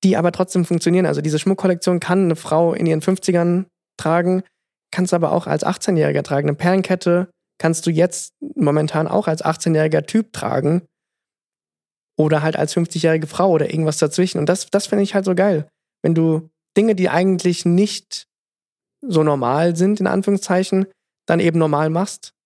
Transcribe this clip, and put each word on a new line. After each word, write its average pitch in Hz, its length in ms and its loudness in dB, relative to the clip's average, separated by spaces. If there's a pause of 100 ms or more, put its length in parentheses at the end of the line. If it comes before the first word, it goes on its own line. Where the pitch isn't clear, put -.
die 190 140 4
aber 170 140 2
trotzdem 185 340 -2
funktionieren. 170 400 0
Also 147 160 -2
diese 151 180 -2
Schmuckkollektion 185 600 0
kann 185 260 0
eine 165 100 0
Frau 160 380 0
in - 120 -2
ihren 160 160 0
fünfzigern 175 680 0 (300)
tragen, 175 460 0 (480)
kannst 185 220 -2
aber 165 180 2
auch - 160 0
als 160 160 -2
achtzehnjähriger 151 600 0
tragen. 147 260 -2
Eine 147 80 -2
Perlenkette 180 720 0 (300)
kannst 165 260 -2
du 170 60 0
jetzt 170 420 0 (220)
momentan 156 520 0
auch - 200 -2
als 160 140 -2
achtzehnjähriger 156 640 0
Typ - 280 -2
tragen 165 500 -2 (1300)
oder 156 240 2
halt 156 160 -2
als - 160 -2
fünfzigjährige 160 540 0
Frau 190 240 0
oder 156 200 2
irgendwas 156 260 -2
dazwischen. 180 420 0
Und 151 100 -2
das, 185 180 -2
das 202 200 -2
finde 202 160 0
ich 196 120 -4
halt 196 100 0
so 185 100 0
geil. 180 340 0 (340)
Wenn 165 120 2
du 160 340 0 (260)
Dinge, 214 200 4
die 180 140 0
eigentlich 180 560 0
nicht - 640 0 (720)
so 175 220 0
normal 147 520 2
sind, 190 240 0
in 196 60 0
Anführungszeichen, 190 800 0 (420)
dann 165 120 2
eben 170 180 2
normal 156 320 2
machst. 175 440 -6 (120)